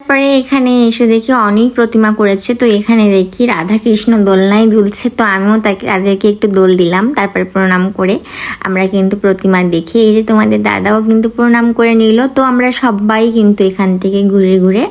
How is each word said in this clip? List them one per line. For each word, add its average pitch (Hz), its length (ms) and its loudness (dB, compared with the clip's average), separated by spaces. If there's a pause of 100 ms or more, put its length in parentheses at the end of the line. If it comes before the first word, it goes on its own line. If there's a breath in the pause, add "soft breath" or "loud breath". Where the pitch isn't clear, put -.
তারপরে 277 360 0
এখানে 254 500 0
এসে 233 200 0
দেখি 226 260 0
অনেক 226 400 2
প্রতিমা 226 400 0
করেছে। 208 420 0
তো 240 120 -2
এখানে 214 440 2
দেখি 190 360 0
রাধাকৃষ্ণ 214 800 0
দোলনায় 196 420 2
দুলছে, 214 440 0
তো 240 140 -2
আমিও 202 360 0
তাকে, 202 260 -4
তাদেরকে 196 420 -2
একটু 208 200 0
দোল 190 280 2
দিলাম। 185 380 0
তারপরে 196 300 -4
প্রণাম 185 460 -2
করে 196 280 -2 (420 loud breath)
আমরা 190 260 -4
কিন্তু 190 300 0
প্রতিমা 190 480 0
দেখি। 170 360 -2
এই 214 140 4
যে 220 80 0
তোমাদের 214 400 0
দাদাও 208 400 -2
কিন্তু 220 260 0
প্রণাম 233 440 0
করে 233 220 2
নিল। 226 320 2
তো 269 160 -2
আমরা 254 300 0
সবাই 220 600 0
কিন্তু 208 320 2
এখান 190 340 0
থেকে 190 240 -2
ঘুরে 196 360 2
ঘুরে 190 320 2